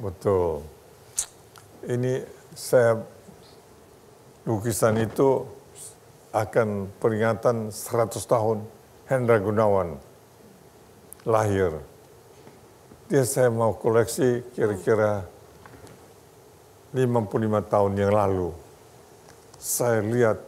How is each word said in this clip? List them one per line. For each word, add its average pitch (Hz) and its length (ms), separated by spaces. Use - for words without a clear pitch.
Betul. 87 640
Ini 127 400
saya, 117 400
lukisan 110 480
itu 113 480
akan 104 640
peringatan 113 720
seratus 110 560
tahun 110 400
Hendra 120 320
Gunawan 101 560
lahir. 95 640
Dia 139 160
saya 127 240
mau 113 240
koleksi 117 800
kira-kira 104 720
lima 120 320
puluh 110 240
lima 107 160
tahun 101 320
yang 101 160
lalu. 95 400
Saya 117 480
lihat 113 320